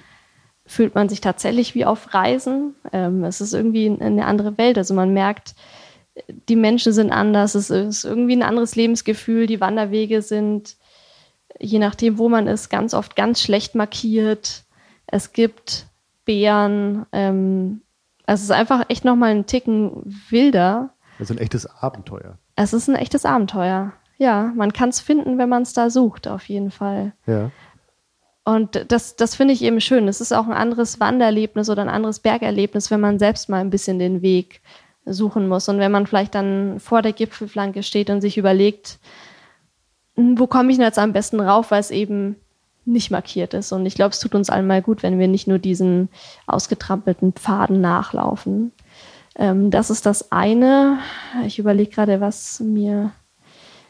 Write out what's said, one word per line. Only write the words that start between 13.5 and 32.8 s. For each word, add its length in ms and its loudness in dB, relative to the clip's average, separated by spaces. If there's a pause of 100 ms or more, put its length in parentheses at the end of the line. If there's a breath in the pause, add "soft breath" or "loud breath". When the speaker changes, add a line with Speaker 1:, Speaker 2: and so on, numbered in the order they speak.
Speaker 1:
markiert. 880 -2 (420 soft breath)
Es 260 -4
gibt 540 -2 (380)
Bären, 880 0
ähm, 720 -2 (440)
also 140 0
es 40 -10
ist 60 -8
einfach 380 2
echt 160 -4
noch 120 4
mal 140 4
einen 160 0
Ticken 560 -2 (260)
wilder. 600 2 (280 soft breath)
Speaker 2:
Das 120 -10
ist 60 -2
ein 60 -10
echtes 240 -4
Abenteuer. 720 -10 (180)
Speaker 1:
Es 160 0
ist 160 -2
ein 80 2
echtes 280 -2
Abenteuer. 680 0 (260)
Ja, 380 2
man 160 0
kann's 280 -2
finden, 380 0
wenn 100 0
man's 260 -2
da 160 2
sucht, 360 0
auf 220 -10
jeden 220 -6
Fall. 420 -6 (140)
Speaker 2:
Ja. 240 -2 (920 soft breath)
Speaker 1:
Und 440 0
das, 280 -2
das 180 0
finde 200 4
ich 80 -2
eben 180 2
schön. 280 2
Es 120 -4
ist 120 -4
auch 140 2
ein 60 -4
anderes 480 -2
Wandererlebnis 680 2
oder 140 0
ein 60 -4
anderes 320 -4
Bergerlebnis, 680 -2